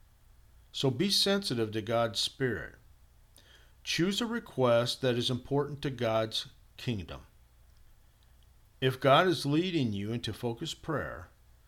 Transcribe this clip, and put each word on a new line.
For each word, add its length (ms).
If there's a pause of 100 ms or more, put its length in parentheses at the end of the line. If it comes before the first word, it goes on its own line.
(720)
So 180
be 180
sensitive 640
to 100
God's 380
Spirit. 560 (1080)
Choose 360
a 60
request 760
that 120
is 160
important 520
to 80
God's 580 (280)
kingdom. 440 (1600)
If 180
God 300
is 180
leading 460
you 200
into 200
focused 500
prayer, 460 (400)